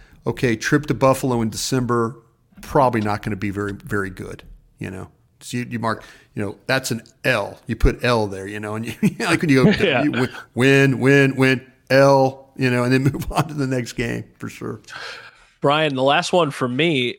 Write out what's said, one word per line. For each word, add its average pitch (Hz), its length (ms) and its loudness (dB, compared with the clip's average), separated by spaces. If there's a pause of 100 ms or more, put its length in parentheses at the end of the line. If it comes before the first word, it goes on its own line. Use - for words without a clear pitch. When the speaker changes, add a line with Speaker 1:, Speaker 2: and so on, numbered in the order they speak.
(260)
Speaker 1:
"Okay, 120 300 0
trip 143 320 0
to 135 80 -2
Buffalo 131 480 2
in 110 80 -2
December, 120 640 -2 (480)
probably 123 380 2
not 104 200 -4
gonna 104 140 -6
be 101 160 -6
very, 101 220 -6
very 101 360 -6
good," 95 320 -14 (380)
you 98 100 -10
know? 95 200 -14 (320)
So - 160 -10
you, 123 120 -8
you 120 80 -8
mark, 110 260 -4 (300)
you 110 80 -6
know, 101 140 -6 (100)
that's 135 240 -2
an 113 140 -6 (200)
L. 104 440 -2
You 117 80 -6
put - 280 2
L 117 220 2
there, 95 220 -10
you 104 120 -10
know, 107 140 -8
and 113 140 -8
you, 113 140 -10
<laughs> 147 180 0
like 175 220 -2
when 160 100 0
you 131 140 6
go, 214 40 6
Speaker 2:
<laughs> 190 100 2
Yeah. 143 240 2
Speaker 1:
you 147 80 0
win, 120 180 -2 (260)
win, 135 440 4
win, 135 360 4
win, 131 260 2 (300)
L, 135 680 4
you 127 140 2
know, 123 120 0
and 123 80 0
then 131 120 4
<laughs> 139 100 2
move - 180 -6
on 160 180 -2
to 151 40 -12
the 139 140 -2
next 127 260 -4
game 117 300 -6 (160)
for 113 100 -10
sure. 117 320 -12 (800)
Speaker 2:
Brian, 147 340 2
the 127 80 0
last 151 280 2
one 165 200 2
for 131 160 -4
me 131 520 0